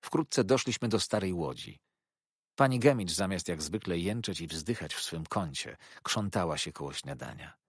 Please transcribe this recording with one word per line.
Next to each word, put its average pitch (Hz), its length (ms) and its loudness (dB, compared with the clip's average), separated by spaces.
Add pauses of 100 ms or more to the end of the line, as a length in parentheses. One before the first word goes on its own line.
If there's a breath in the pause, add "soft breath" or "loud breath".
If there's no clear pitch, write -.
Wkrótce - 400 2
doszliśmy 123 440 2
do 104 120 2
starej 98 320 0
łodzi. 67 480 -6 (760)
Pani 131 220 6
Gemicz, 117 320 6
zamiast 92 380 0
jak 78 140 -2
zwykle 85 360 -2
jęczeć 101 420 -2
i 85 60 -6
wzdychać 80 480 -4
w - 80 -4
swym 80 240 -4
kącie, - 500 -4 (260 loud breath)
krzątała 92 560 0
się - 140 -4
koło 71 200 -8
śniadania. 69 640 -10 (120)